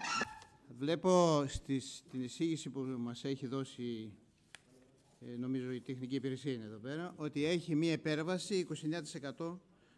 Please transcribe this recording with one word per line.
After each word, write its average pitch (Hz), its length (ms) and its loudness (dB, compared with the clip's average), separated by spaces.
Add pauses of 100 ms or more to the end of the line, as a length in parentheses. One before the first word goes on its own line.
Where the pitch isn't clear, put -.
(760)
Βλέπω 165 680 6
στις, - 640 -2
την 127 120 -4
εισήγηση 156 460 0
που 131 100 -6
μας 120 440 -2
έχει 139 240 -2
δώσει, 120 680 -4 (1040)
ε, 123 180 -8
νομίζω 127 340 -2
η 123 100 -4
τεχνική 127 340 -6
υπηρεσία 131 380 -2
είναι 110 120 -6
εδώ 107 120 -10
πέρα, 151 380 -6
ότι 147 300 0
έχει 170 300 2
μία 165 160 4
υπέρβαση 160 640 0
είκοσι 160 280 0
εννιά 160 180 -2
τοις 147 140 -10
εκατό 165 460 -6 (360)